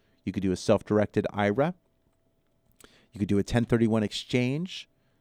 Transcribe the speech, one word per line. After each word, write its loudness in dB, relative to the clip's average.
you -6
could -4
do 2
a 0
self-directed 2
ira, 0
you -16
could -2
do 2
a 2
ten 0
thirty-one 2
exchange. -4